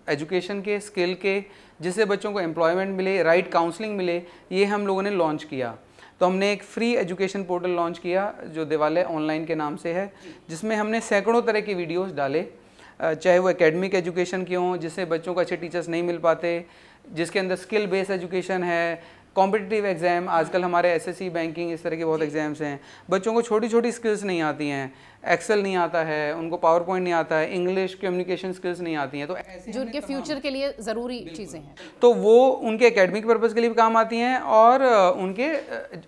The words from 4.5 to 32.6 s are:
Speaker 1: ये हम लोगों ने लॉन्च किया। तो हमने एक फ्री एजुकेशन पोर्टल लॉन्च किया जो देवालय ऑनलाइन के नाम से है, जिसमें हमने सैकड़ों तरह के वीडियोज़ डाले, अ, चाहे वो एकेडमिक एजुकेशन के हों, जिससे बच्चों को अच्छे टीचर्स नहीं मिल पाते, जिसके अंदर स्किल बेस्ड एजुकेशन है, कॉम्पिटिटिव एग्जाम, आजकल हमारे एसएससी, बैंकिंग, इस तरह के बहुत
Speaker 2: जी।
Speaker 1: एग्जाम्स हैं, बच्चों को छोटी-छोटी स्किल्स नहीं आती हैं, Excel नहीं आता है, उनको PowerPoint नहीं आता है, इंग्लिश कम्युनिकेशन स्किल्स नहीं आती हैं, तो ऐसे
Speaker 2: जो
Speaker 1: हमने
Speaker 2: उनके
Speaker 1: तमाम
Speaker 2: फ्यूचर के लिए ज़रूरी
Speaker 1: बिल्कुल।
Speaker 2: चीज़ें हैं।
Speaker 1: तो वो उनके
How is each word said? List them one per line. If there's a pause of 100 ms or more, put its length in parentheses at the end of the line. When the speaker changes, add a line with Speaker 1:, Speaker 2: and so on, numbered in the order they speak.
Speaker 1:
ये
हम
लोगों
ने
लॉन्च
किया। (420)
तो
हमने
एक
फ्री
एजुकेशन
पोर्टल
लॉन्च
किया (100)
जो
देवालय
ऑनलाइन
के
नाम
से
है, (360)
जिसमें
हमने
सैकड़ों
तरह
के
वीडियोज़
डाले, (540)
अ,
चाहे
वो
एकेडमिक
एजुकेशन
के
हों,
जिससे
बच्चों
को
अच्छे
टीचर्स
नहीं
मिल
पाते, (460)
जिसके
अंदर
स्किल
बेस्ड
एजुकेशन
है, (180)
कॉम्पिटिटिव
एग्जाम,
आजकल
हमारे
एसएससी,
बैंकिंग,
इस
तरह
के
बहुत
Speaker 2:
जी।
Speaker 1:
एग्जाम्स
हैं, (300)
बच्चों
को
छोटी-छोटी
स्किल्स
नहीं
आती
हैं, (340)
Excel
नहीं
आता
है,
उनको
PowerPoint
नहीं
आता
है,
इंग्लिश
कम्युनिकेशन
स्किल्स
नहीं
आती
हैं,
तो
ऐसे
Speaker 2:
जो
Speaker 1:
हमने
Speaker 2:
उनके
Speaker 1:
तमाम
Speaker 2:
फ्यूचर
के
लिए
ज़रूरी
Speaker 1:
बिल्कुल।
Speaker 2:
चीज़ें
हैं। (280)
Speaker 1:
तो
वो
उनके